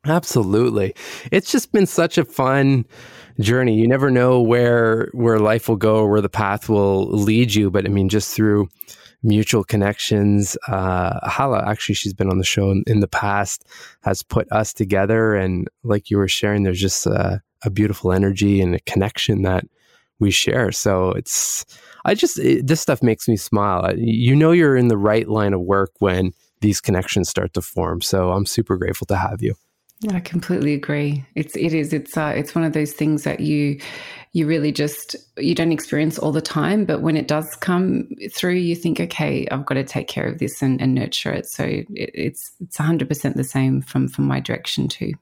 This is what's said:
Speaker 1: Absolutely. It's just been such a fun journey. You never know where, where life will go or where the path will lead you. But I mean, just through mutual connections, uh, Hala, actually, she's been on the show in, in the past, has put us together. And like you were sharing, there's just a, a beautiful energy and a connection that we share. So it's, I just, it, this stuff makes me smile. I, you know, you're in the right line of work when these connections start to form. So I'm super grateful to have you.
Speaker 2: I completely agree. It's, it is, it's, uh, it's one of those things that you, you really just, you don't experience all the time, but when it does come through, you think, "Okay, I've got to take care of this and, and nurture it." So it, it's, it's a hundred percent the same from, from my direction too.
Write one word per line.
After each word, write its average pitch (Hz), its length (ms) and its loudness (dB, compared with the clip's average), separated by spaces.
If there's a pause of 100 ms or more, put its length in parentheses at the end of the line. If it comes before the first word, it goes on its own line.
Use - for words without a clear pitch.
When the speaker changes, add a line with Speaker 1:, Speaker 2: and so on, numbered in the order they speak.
Speaker 1:
Absolutely. 110 880 0 (380)
It's - 180 0
just - 220 0
been 196 140 4
such - 320 0
a 160 60 2
fun 135 600 2 (560)
journey. 117 340 4
You 113 140 4
never 135 240 4
know 127 280 4
where, 117 720 4
where 117 280 2
life 107 280 2
will 117 60 4
go 107 220 4
or 110 120 4
where 104 120 4
the 98 80 -2
path 104 400 -2
will 98 400 2
lead 110 440 2
you. 104 160 2
But 95 160 0
I 98 40 -2
mean, 98 200 2
just 104 240 -2
through 104 360 2 (560)
mutual 107 400 2
connections, 101 920 0 (120)
uh, 92 500 -2 (100)
Hala, 120 400 0
actually, 104 280 -2
she's 98 180 -4
been 95 160 0
on 92 80 2
the 92 60 0
show 98 260 2
in, 95 160 0
in 107 140 2
the 98 80 2
past, 101 580 -4 (360)
has 98 200 -2
put - 300 -2
us 107 200 0
together. 104 600 2
And 92 320 0 (160)
like 104 280 -2
you 107 60 2
were 98 120 2
sharing, 104 340 0
there's 92 180 0
just 98 260 0
a, 95 360 0 (220)
a 110 60 0
beautiful 101 420 0
energy 98 480 2
and 90 160 2
a 82 40 -4
connection 101 640 0
that 92 220 0 (580)
we 104 80 4
share. 101 420 0
So 92 380 0
it's, - 560 -4 (380)
I - 100 2
just, - 240 0
it, 135 300 2
this 156 120 2
stuff - 220 0
makes 113 260 0
me 117 80 2
smile. 101 500 0
I, 95 100 0
you 117 400 2
know, 156 160 6
you're 156 240 6
in 123 100 4
the 117 100 4
right 107 320 2
line 107 240 2
of 92 80 0
work 98 380 0
when 92 340 0 (280)
these 104 200 2
connections 92 480 0
start 92 260 -4
to 95 60 -2
form. 87 400 -4
So 92 300 0
I'm 98 160 0
super 101 300 -2
grateful 90 320 -4
to 101 80 0
have 98 260 -4
you. 107 120 -2 (560)
Speaker 2:
I 185 100 -2
completely 170 540 -4
agree. 143 500 -4 (100)
It's, - 220 -8
it 160 180 -2
is, 156 180 -2
it's, - 240 -6
uh, 151 200 -2
it's 151 180 -6
one 165 80 0
of 156 100 0
those 151 200 -2
things 151 320 -2
that - 160 -4
you, 147 400 -2 (520)
you 165 140 0
really 151 240 0
just, 147 460 -6 (200)
you 165 200 -2
don't 165 160 0
experience 151 480 -2
all 151 120 -2
the 151 80 0
time, 160 440 -2
but 156 180 -2
when 156 140 0
it 151 100 -2
does 156 300 -4
come 185 520 -2 (240)
through, 180 220 -2
you 175 200 0
think, 170 240 -2
"Okay, 151 520 -4
I've 139 160 -6
got 143 80 -4
to 135 100 -2
take - 240 -8
care - 180 -6
of 123 120 -6
this - 240 -6
and, 131 180 0
and 135 140 2
nurture - 380 -4
it." - 140 -6
So - 180 -8
it, - 240 -6
it's, - 720 -8
it's - 200 -12
a - 20 -2
hundred 156 260 0
percent - 280 -4
the 135 80 -2
same 131 380 0
from, 131 260 -2
from 139 180 -2
my 135 140 -2
direction - 480 -6
too. - 340 -6